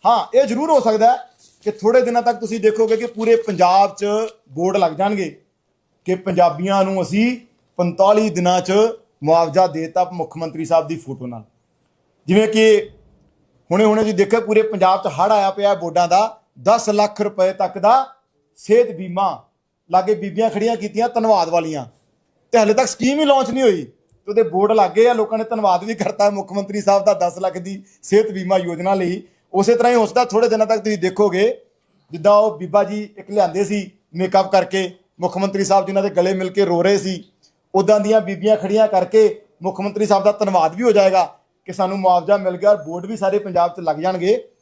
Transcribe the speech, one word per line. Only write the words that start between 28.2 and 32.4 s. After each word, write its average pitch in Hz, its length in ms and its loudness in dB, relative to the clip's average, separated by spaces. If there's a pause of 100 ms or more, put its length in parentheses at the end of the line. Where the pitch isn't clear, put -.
ਬੀਮਾ 185 260 -2
ਯੋਜਨਾ 175 360 -4
ਲਈ। 185 300 -4 (300)
ਉਸੇ 196 220 2
ਤਰ੍ਹਾਂ 240 160 2
ਹੀ 240 60 2
ਹੋ 220 80 2
ਸਕਦਾ 247 200 0
ਥੋੜ੍ਹੇ 226 240 0
ਦਿਨਾਂ 220 160 2
ਤੱਕ 220 180 -2
ਤੁਸੀਂ 214 140 -2
ਦੇਖੋਗੇ, 190 640 -2 (500)
ਜਿੱਦਾਂ 170 220 2
ਉਹ 214 240 2